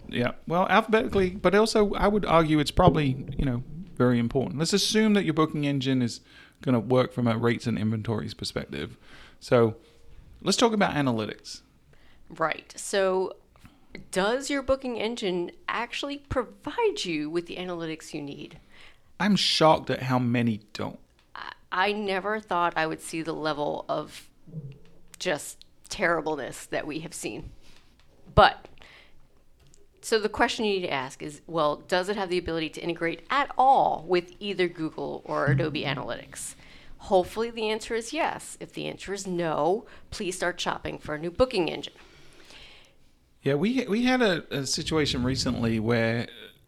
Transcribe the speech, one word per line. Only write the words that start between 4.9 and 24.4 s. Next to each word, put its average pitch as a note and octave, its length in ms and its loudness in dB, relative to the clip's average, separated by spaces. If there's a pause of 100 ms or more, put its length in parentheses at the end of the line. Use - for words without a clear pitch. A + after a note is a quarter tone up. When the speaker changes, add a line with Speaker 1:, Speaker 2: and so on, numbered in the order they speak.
Speaker 1:
that F#3+ 80 4
your D#3 100 0
booking D3+ 320 2
engine C3+ 380 2
is - 180 -4 (400)
gonna B2+ 180 2
work B2 320 2
from B2 160 0
a A2+ 120 2
rates A#2+ 260 0
and A2+ 140 0
inventories G#2+ 560 -2
perspective. - 640 -8 (420)
So A#2 380 4 (640)
let's F#3+ 140 2
talk A#3 160 6
about G3 200 2
analytics. A#2+ 680 -2 (680)
Speaker 2:
Right. - 480 -4
So F#3+ 560 0 (760)
does A#3 400 0
your C#4+ 120 0
booking B3+ 360 -2
engine G3 540 -2 (160)
actually C#4 520 -6 (100)
provide - 760 -2
you D3+ 260 -4
with E3+ 160 -4
the - 120 -12
analytics E3+ 560 -8
you D3+ 80 -8
need? C#3+ 360 -12 (640)
Speaker 1:
I'm G3 160 4
shocked D#3 540 4
at B2+ 140 -2
how B2+ 140 2
many A#2+ 440 2 (100)
don't. - 260 -6 (380)
Speaker 2:
I, - 160 -12 (220)
I F#3+ 180 2
never G3+ 480 -2
thought F3 380 0
I D#3+ 100 2
would D#3+ 140 -6
see E3 200 -6
the D#3 120 -4
level D3+ 560 -2
of D3+ 400 -6 (920)